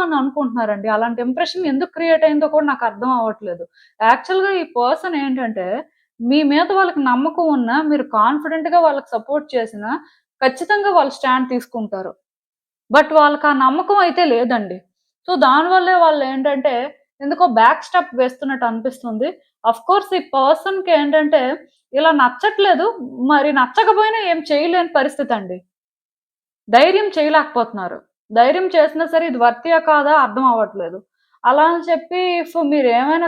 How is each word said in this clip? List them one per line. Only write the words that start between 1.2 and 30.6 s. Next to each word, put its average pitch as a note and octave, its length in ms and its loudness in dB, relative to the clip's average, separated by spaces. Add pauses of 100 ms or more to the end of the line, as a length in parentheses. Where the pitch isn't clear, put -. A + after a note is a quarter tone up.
ఇంప్రెషన్ D#4+ 500 -4
ఎందుకు C#4 260 -2
క్రియేట్ D#4+ 300 2
అయిందో D4+ 280 0
కూడా D4+ 160 2
నాకు B3+ 180 -4
అర్థం G#3+ 280 -4
అవ్వట్లేదు. G#3+ 460 -6 (360)
యాక్చువల్‌గా F4+ 520 0 (100)
ఈ D#4+ 40 -8 (120)
పర్సన్ D#4 460 -2
ఏంటంటే, A#3+ 440 -4 (520)
మీ B3 240 2
మీద D4 280 2
వాళ్ళకి F#4 300 0 (100)
నమ్మకం D4+ 440 0
ఉన్నా, A#3+ 280 0
మీరు D4 220 0 (120)
కాన్ఫిడెంట్ D4+ 560 0
గా F4 140 4
వాళ్ళకి C#4 280 -2
సపోర్ట్ C#4+ 400 -6
చేసినా, A3 360 -6 (500)
ఖచ్చితంగా G4 560 -2
వాళ్ళు C#4+ 220 2
స్టాండ్ C4 300 -2
తీసుకుంటారు. G#3+ 640 -8 (760)
But D4 200 4
వాళ్ళకి D4 360 4
ఆ D4 80 2 (100)
నమ్మకం F4+ 400 2
అయితే F4 200 0
లేదండి. A#3 520 0 (500)
So, F4 40 -4 (140)
దానివల్లే F4 580 2
వాళ్ళు D4+ 220 2
ఏంటంటే, C4+ 460 -2 (500)
ఎందుకో D4 240 0 (120)
బ్యాక్ B3 300 4
స్టెప్ F4 280 -2
వేస్తున్నట్టు B3+ 500 -2
అనిపిస్తుంది. A#3 640 -6 (360)
Of A#3 140 0 (100)
course, F#4+ 300 0
ఈ E4+ 40 -2 (120)
పర్సన్ D#4+ 500 0
కి F4+ 160 -4
ఏంటంటే, D4 420 2 (520)
ఇలా D4+ 180 2 (100)
నచ్చట్లేదు, F#4 640 0 (460)
మరి D4 180 2 (100)
నచ్చకపోయినా G#4+ 600 0 (100)
ఏం E4 80 -2 (120)
చేయలేని E4+ 440 0
పరిస్థితి C#4 380 -2
అండి. F#3+ 240 -6 (1120)
ధైర్యం F4 460 4
చేయలేకపోతున్నారు. C#4+ 840 -2 (340)
ధైర్యం C4 420 2
చేసినా D#4 400 2
సరే E4 140 0
ఇది B3+ 160 -6
వర్తియా A#3+ 360 2 (120)
కాదా D4 220 2 (100)
అర్థం B3 260 -2
అవ్వట్లేదు. G3 480 -4 (460)